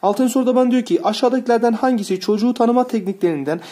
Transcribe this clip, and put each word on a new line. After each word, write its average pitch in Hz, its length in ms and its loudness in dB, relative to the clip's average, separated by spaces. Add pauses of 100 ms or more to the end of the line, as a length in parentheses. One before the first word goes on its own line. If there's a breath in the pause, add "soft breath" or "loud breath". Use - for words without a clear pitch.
Altıncı 226 320 0
soruda 254 220 2
bana 254 160 4
diyor 247 120 2
ki 339 200 0
aşağıdakilerden 240 680 0
hangisi 220 460 -2
çocuğu 214 340 0
tanıma 240 340 2
tekniklerinden 175 760 -2 (100)